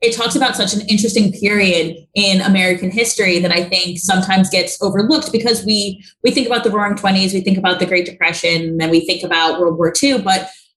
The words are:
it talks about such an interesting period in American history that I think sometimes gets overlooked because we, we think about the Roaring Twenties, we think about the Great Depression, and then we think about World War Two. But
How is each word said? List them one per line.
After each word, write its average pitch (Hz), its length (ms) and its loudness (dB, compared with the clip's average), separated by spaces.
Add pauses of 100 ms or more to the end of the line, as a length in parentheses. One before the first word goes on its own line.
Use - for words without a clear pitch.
it 233 120 2
talks 233 220 -2
about 254 200 0
such 202 180 -2
an 208 140 -2
interesting 208 440 2
period 185 840 -2
in 196 260 2
American 185 500 2
history 196 480 0
that 175 120 0
I 175 120 0
think 180 340 -4
sometimes 190 520 2
gets - 320 -2
overlooked 208 500 0
because 226 340 0
we, 202 380 -2 (200)
we 254 80 4
think 247 160 0
about 233 160 0
the 226 60 2
Roaring 202 260 0
Twenties, 190 380 0
we 185 80 0
think 190 160 2
about 180 220 0
the 180 60 0
Great 175 200 0
Depression, 170 560 -2
and 165 180 -2
then 160 100 0
we 165 160 4
think 180 180 -4
about 165 360 0
World 165 180 0
War 165 140 0
Two. 269 280 0
But 190 300 -2 (280)